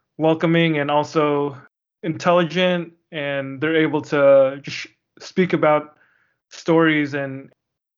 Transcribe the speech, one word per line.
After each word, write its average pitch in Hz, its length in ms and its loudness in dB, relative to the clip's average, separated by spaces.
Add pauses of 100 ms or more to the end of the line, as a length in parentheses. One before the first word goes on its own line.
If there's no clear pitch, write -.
(180)
welcoming 165 600 0
and 143 120 -4
also 147 680 -2 (460)
intelligent, 175 880 0 (180)
and 139 500 -8
they're 156 160 0
able 151 260 0
to 139 600 4
just - 140 -12
sh-, - 100 -12 (320)
speak - 340 -2
about 151 440 0 (540)
stories, 156 640 0
and 135 360 -10 (480)